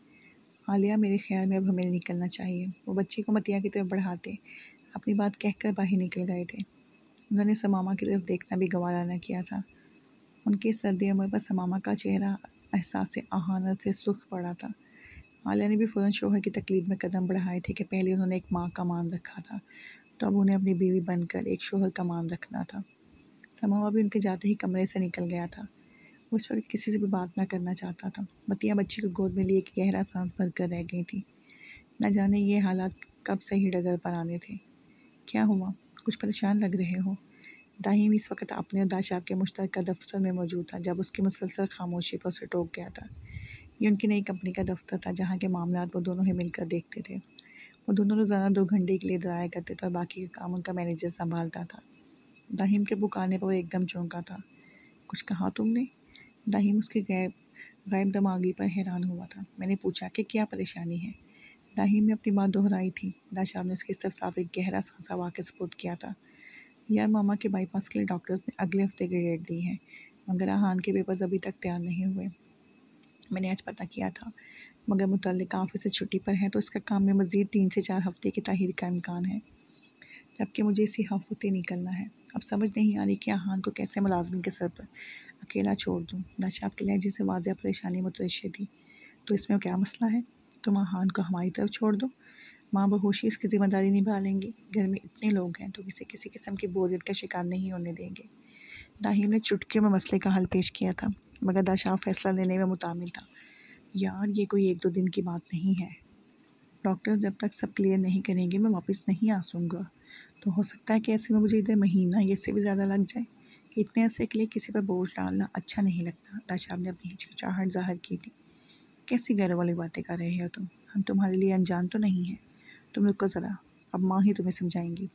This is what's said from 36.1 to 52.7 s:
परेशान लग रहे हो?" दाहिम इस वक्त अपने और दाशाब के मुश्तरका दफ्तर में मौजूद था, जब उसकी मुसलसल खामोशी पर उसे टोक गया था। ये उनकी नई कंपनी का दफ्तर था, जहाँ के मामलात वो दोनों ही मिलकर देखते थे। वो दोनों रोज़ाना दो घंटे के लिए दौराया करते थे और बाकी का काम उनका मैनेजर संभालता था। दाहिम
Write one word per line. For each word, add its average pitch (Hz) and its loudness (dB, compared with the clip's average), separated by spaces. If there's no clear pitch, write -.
परेशान 208 2
लग 196 2
रहे 180 0
हो?" 190 -2
दाहिम 208 6
इस - 2
वक्त 196 -8
अपने 196 -2
और 196 4
दाशाब 185 -2
के 190 -4
मुश्तरका 190 -2
दफ्तर 180 -4
में 190 2
मौजूद 175 -2
था, 185 -8
जब 180 -2
उसकी 190 -4
मुसलसल 190 0
खामोशी 175 -4
पर 180 -8
उसे - -8
टोक 175 -2
गया 185 -10
था। - -16
ये 208 4
उनकी 208 4
नई 208 4
कंपनी 185 -6
का 190 -4
दफ्तर 185 -4
था, 185 -6
जहाँ 185 -2
के 185 -2
मामलात 175 -2
वो 180 0
दोनों 185 0
ही 190 4
मिलकर 175 -2
देखते 170 -6
थे। 190 -10
वो 208 2
दोनों 202 4
रोज़ाना 196 2
दो 196 4
घंटे 190 2
के 185 -4
लिए 185 0
दौराया 175 -4
करते 170 -8
थे 185 -6
और 180 -2
बाकी 175 -6
का - -16
काम 180 -6
उनका 180 -6
मैनेजर 175 -4
संभालता 170 -4
था। - -18
दाहिम 196 2